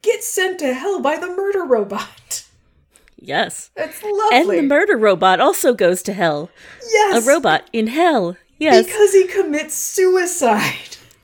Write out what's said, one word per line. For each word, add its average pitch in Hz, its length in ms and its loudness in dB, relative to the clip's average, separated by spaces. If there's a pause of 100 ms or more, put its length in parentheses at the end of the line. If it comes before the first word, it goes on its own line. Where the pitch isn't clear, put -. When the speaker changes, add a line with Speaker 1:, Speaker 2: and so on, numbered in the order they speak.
Speaker 1:
gets 466 240 -2
sent 370 320 -4
to 262 160 -2
hell 349 240 -4
by 277 180 0
the 349 100 -8
murder 381 360 -4
robot. 214 800 -4 (800)
Speaker 2:
Yes. 175 540 -6
Speaker 1:
That's 302 280 -10
lovely. 415 340 0
Speaker 2:
And 349 120 2
the 339 120 0
murder 302 360 2
robot 185 440 2
also 285 320 2
goes 185 300 0
to 202 100 -8
hell. 165 360 -2 (420)
Speaker 1:
Yes. 392 340 2
Speaker 2:
A - 20 2
robot 240 460 2
in 220 140 -2
hell. 247 500 0 (200)
Yes. 320 280 4
Speaker 1:
Because 415 280 2
he 370 140 6
commits 311 480 -4
suicide. 349 1200 -2 (260)